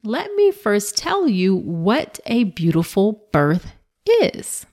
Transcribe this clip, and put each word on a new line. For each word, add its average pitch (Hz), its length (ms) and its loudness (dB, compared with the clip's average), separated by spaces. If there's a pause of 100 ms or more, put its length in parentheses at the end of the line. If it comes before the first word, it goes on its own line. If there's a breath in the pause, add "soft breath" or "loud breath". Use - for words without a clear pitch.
let 262 320 -6
me 403 160 4
first - 480 -2
tell 349 300 0
you 190 260 2
what 175 720 -2
a 240 160 0
beautiful 185 880 0
birth 151 400 0 (340)
is. - 680 0